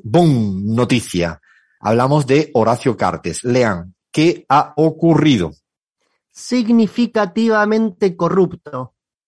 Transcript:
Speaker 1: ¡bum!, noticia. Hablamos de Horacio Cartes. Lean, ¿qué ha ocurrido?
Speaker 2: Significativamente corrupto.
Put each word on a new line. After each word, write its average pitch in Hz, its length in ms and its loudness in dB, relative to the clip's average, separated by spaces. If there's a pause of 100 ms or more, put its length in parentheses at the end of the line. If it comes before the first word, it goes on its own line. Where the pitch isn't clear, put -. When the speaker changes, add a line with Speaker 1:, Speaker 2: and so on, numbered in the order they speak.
Speaker 1:
¡bum!, 113 720 2
noticia. 101 640 -2 (400)
Hablamos 127 460 0
de 147 260 0
Horacio 113 460 0
Cartes. 85 460 -6
Lean, 110 500 -2 (180)
¿qué 165 380 0
ha 139 260 2
ocurrido? 151 760 2 (800)
Speaker 2:
Significativamente 220 1800 -2
corrupto. 170 800 -4 (360)